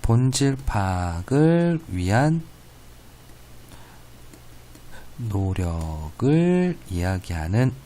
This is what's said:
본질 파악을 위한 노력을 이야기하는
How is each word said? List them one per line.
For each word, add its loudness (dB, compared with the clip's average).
본질 4
파악을 2
위한 2
노력을 0
이야기하는 0